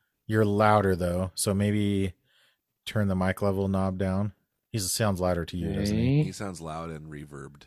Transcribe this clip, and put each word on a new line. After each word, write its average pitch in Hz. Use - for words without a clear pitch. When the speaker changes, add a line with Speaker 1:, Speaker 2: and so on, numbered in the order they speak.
Speaker 1:
You're 110
louder, 104
though, 90
so 101
maybe 101
turn 104
the 95
mic 92
level 98
knob 95
down. 98
He 117
sounds 98
louder 90
to 92
you, 82
doesn't 101
he? 131
Speaker 2:
Okay. 151
Speaker 3:
He 95
sounds 95
loud 82
and 78
reverbed. 71